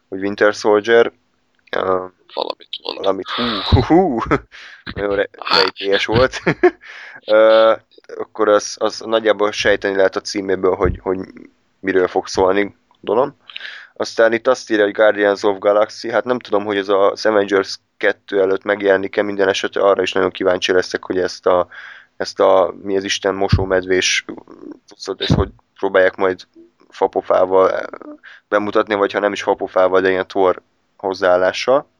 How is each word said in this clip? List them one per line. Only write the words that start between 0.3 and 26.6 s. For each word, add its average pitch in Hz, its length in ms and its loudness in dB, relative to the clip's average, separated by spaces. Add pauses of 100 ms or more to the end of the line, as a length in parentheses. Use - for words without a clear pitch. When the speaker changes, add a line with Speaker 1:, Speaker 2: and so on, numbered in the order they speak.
Speaker 1:
Soldier. 113 600 2 (640)
Ö, 92 280 -2 (300)
Speaker 2:
Valamit - 340 -10 (140)
mond. - 160 -10
Speaker 1:
valamit, 95 300 -4
hú, - 160 -6
hú, 117 380 0
hú. 156 360 2 (760)
Nagyon 101 220 -4
re-, 101 120 -2 (100)
Speaker 2:
Há. - 220 -2
Speaker 1:
rejtélyes - 460 -2
volt. - 360 0 (420)
<laughs> - 420 -20
Ö, 110 460 6 (460)
akkor - 300 -2
az, 104 300 2
az 107 220 -4
nagyjából 107 520 0
sejteni 101 440 0
lehet 95 200 2
a 101 40 -2
címéből, 95 540 -2
hogy, 95 280 -2
hogy 95 160 -4 (640)
miről 92 280 0
fog - 180 -4
szólni, 98 500 0 (240)
gondolom. 127 360 -2 (600)
Aztán 113 360 0
itt 117 140 -2
azt 127 240 -2
írja, 107 140 2
hogy 101 80 -2
Guardians 101 500 2
of 101 160 0
Galaxy, 104 520 0
hát 110 140 0
nem 123 140 -2
tudom, 104 260 -4
hogy 104 120 -4
ez 98 120 -4
az 101 380 2
Avengers 101 500 0 (200)
kettő 98 440 -2
előtt 95 240 0
megjelenik-e, 101 580 0
minden 101 260 0
esetre 98 340 -2
arra 98 200 2
is 95 100 -4
nagyon 92 180 0
kíváncsi 92 420 -2
leszek, - 320 0
hogy 92 140 -4
ezt - 280 -4
a, 90 220 2 (480)
ezt - 240 -8
a, 95 420 4
mi 98 140 -4
az 98 80 -2
Isten 98 300 -4
mosómedvés 95 880 0 (600)
cuccot, - 360 -12
ezt - 100 -2
hogy 98 160 -2 (300)
próbálják 95 380 2
majd 92 260 0 (480)